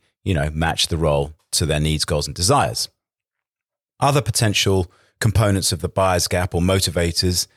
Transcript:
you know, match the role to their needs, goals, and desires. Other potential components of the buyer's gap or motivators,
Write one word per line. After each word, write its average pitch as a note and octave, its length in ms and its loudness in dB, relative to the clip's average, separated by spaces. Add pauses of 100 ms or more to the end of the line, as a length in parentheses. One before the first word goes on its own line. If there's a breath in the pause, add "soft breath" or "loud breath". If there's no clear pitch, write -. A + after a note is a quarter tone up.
(240)
you F#2+ 100 -2
know, D2+ 180 0
match D#2+ 360 -2
the F2 80 -4
role D2+ 380 0 (180)
to - 140 0
their D2+ 160 0
needs, D#2 240 0
goals, D2 220 -2
and C#2+ 80 -10
desires. A2+ 520 0 (1120)
Other C#3 220 2
potential G2 680 0 (320 soft breath)
components G2+ 500 2
of E2 80 -4
the F2+ 80 -4
buyer's F#2 400 0
gap F2+ 260 -2
or E2+ 80 0
motivators, F2 960 0